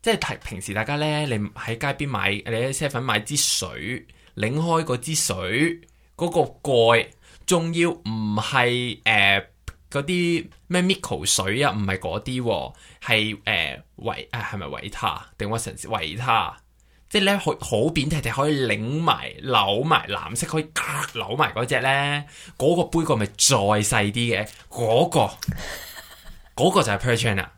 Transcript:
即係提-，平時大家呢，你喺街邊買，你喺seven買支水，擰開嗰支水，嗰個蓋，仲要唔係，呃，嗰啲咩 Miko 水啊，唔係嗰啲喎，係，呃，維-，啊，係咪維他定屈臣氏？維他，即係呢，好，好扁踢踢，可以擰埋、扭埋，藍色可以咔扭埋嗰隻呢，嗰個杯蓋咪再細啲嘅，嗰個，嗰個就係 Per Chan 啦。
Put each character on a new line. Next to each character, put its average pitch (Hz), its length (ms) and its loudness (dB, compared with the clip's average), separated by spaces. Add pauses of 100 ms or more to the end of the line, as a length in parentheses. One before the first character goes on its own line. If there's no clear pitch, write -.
即 - 80 2
係 220 60 2
提-， - 200 -4 (120)
平 92 120 -10
時 101 120 -8
大 107 100 0
家 147 140 -2
呢， 151 80 0 (200)
你 131 80 -2 (220)
喺 - 220 -10
街 143 280 -4
邊 139 40 -6
買， 98 220 0
你 101 120 -4
喺 120 320 -2
seven 147 260 -2
買 135 200 2
支 147 160 -4
水， 95 680 -2 (300)
擰 107 180 -2
開 165 300 2
嗰 123 160 -2
支 160 160 -4
水， 117 680 0 (360)
嗰 170 120 -2
個 170 120 2 (200)
蓋， 117 460 6 (380)
仲 165 280 2
要 170 160 4
唔 110 460 -2
係， 123 680 2
呃， 101 340 6 (500)
嗰 139 140 -2
啲 170 420 0 (220)
咩 175 140 2
Miko 110 440 0
水 101 380 2
啊， 135 80 2
唔 104 140 -2
係 95 140 0
嗰 95 220 -4
啲 127 220 -4
喎， 90 300 -2 (280)
係， 107 440 0
呃， 82 360 -2 (160)
維-， 104 340 -8
啊， 113 200 -6
係 104 60 -8
咪 92 100 -8
維 69 240 -10
他 - 340 -4 (120)
定 101 140 -4
屈 113 120 -2
臣 - 140 -10
氏？ - 100 -14
維 87 300 -4
他， 113 400 0 (500)
即 208 140 0
係 - 20 2
呢， 196 160 4
好， - 220 -2
好 113 280 2
扁 139 200 0
踢 156 100 0
踢， 120 100 -2
可 139 200 0
以 135 180 2
擰 110 320 -2
埋、 147 320 0 (100)
扭 107 440 2
埋， 160 240 2
藍 90 260 -6
色 165 120 -4
可 160 120 -2
以 156 140 -6
咔 143 400 -4
扭 113 240 -6
埋 147 160 0
嗰 117 120 -2
隻 127 140 0
呢， 139 460 0 (320)
嗰 156 180 4
個 170 80 2
杯 165 220 0
蓋 147 100 2
咪 107 100 0
再 - 300 2
細 104 560 2
啲 117 320 0
嘅， 107 60 -8 (200)
嗰 120 380 4
個， 131 240 4 (1300)
嗰 170 100 6
個 185 120 4
就 110 80 0
係 101 60 2
Per 117 200 2
Chan 113 180 0
啦。 - 220 -4